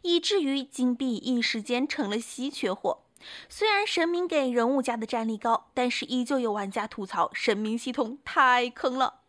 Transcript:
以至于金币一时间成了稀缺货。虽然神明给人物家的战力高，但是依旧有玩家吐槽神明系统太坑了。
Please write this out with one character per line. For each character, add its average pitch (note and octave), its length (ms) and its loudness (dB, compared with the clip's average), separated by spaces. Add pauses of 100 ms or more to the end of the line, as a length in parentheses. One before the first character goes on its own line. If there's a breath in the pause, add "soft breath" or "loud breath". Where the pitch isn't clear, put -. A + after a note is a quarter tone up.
以 F4 180 2
至 G4 220 2
于 C#4 200 0
金 B3+ 320 0
币 B3 220 -2
一 B3 240 0
时 A3+ 220 -2
间 B3 260 0
成 G#3+ 220 -2
了 G#3 80 0
稀 B3 320 -6
缺 A3 200 -2
货。 - 340 -4 (440 loud breath)
虽 G#4+ 240 0
然 G#4 140 2
神 E4+ 200 0
明 F4 220 0
给 C#4+ 220 2
人 A#3+ 180 2
物 C4+ 140 2
家 A#3 140 -2
的 A3 100 -6
战 A3+ 200 -2
力 A3 120 -2
高， A3+ 340 0
但 B3 180 2
是 - 140 -4
依 B3+ 180 -2
旧 C4+ 160 0
有 A#3 140 2
玩 G3+ 180 -4
家 G#3+ 160 -2
吐 G#3 200 -8
槽 - 260 0
神 - 240 2
明 G#3+ 220 -2
系 B3+ 120 -4
统 B3 340 -2
太 B3 440 4
坑 B3+ 300 -2
了。 - 300 0